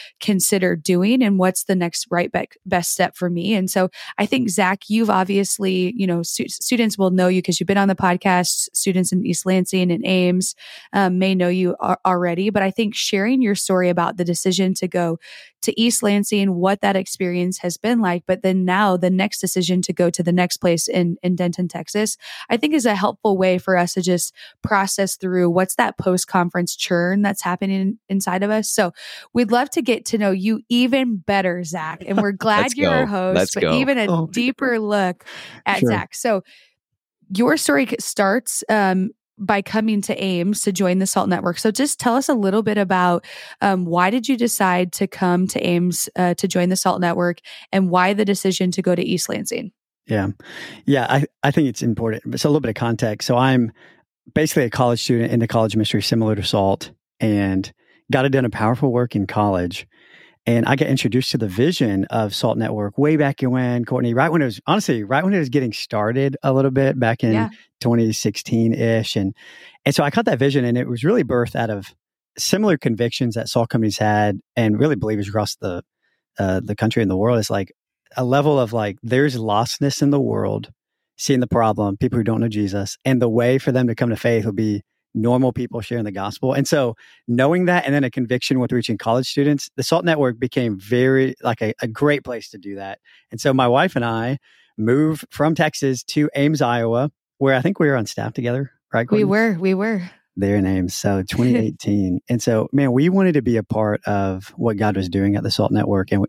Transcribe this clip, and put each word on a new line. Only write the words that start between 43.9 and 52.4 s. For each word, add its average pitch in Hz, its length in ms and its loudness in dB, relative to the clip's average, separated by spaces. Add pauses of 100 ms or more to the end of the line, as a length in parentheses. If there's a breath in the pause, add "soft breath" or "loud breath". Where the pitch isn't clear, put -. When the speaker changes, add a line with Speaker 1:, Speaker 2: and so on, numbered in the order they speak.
Speaker 1:
did 226 200 -2
you 262 80 2
decide 185 560 0
to 196 160 -2
come 180 400 0
to - 120 -4
Ames, 175 540 0
uh, 175 200 2
to - 120 -4
join 180 220 0
the 185 80 0
Salt 180 240 0
Network, 175 400 0 (320 loud breath)
and 190 180 2
why 180 220 2
the 208 120 0
decision 190 460 0
to 185 100 -4
go 180 140 2
to 175 80 -2
East - 260 -4
Lansing? - 440 -8 (340)
Speaker 3:
Yeah. 101 220 0 (580 loud breath)
Yeah, 135 240 2
I, 135 140 2 (180)
I 143 80 2
think 143 180 2
it's - 140 -6
important. 113 560 -4
So 151 100 2